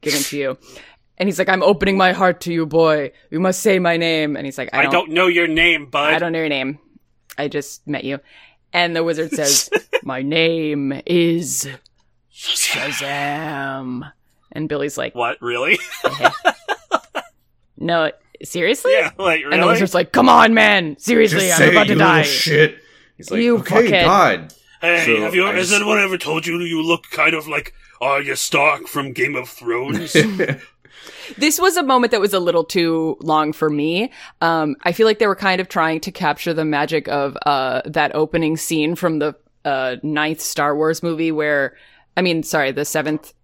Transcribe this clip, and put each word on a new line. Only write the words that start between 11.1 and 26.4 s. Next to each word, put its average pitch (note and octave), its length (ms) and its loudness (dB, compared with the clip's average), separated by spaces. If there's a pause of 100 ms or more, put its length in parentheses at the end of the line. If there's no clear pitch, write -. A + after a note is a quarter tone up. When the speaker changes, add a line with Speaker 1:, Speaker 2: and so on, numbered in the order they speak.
Speaker 1:
Shazam." C#3+ 1800 -6 (400)
And D3+ 180 -6
Billy's C#3+ 280 -4
like, A#2+ 180 -6
Speaker 2:
"What? A#2+ 260 -4
Really?" B2 380 -2 (240)
<laughs> - 1700 -4
Speaker 1:
"No, E3 340 0 (320)
seriously?" G3+ 500 0
Speaker 2:
Yeah, - 240 2
like, E3+ 260 0
Speaker 1:
And C#3+ 100 -2
the - 60 2
Speaker 2:
really? F3+ 140 4
Speaker 1:
wizard's F#3 200 0
like, F3 180 0
"Come C4 180 4
on, A3+ 240 8
man. G3+ 440 2
Seriously, A3 500 2
Speaker 3:
Just F3+ 60 4
Speaker 1:
I'm E3 40 4 (100)
Speaker 3:
say E3+ 40 6
Speaker 1:
about G#3 140 6
Speaker 3:
it, - 20 -2
Speaker 1:
to - 60 2
Speaker 3:
you - 60 2
little F#3 140 6
Speaker 1:
die." D#3+ 100 4
Speaker 3:
shit. D3+ 560 2 (380)
He's - 140 -12
like, A3 100 0
Speaker 1:
You A#3+ 180 4
Speaker 3:
"Okay, A3 320 2
Speaker 1:
fuckhead. F3+ 140 4
Speaker 3:
God." C3 480 4 (280)
Speaker 2:
"Hey, E3+ 240 2
Speaker 3:
So A2 160 2
Speaker 2:
have - 140 -2
you, F#3 100 2
Speaker 3:
I G#3 80 -2
Speaker 2:
has F#3 160 -2
Speaker 3:
just G3+ 120 2
Speaker 2:
anyone G#3 180 0
ever F#3+ 180 -2
told D#3+ 280 -4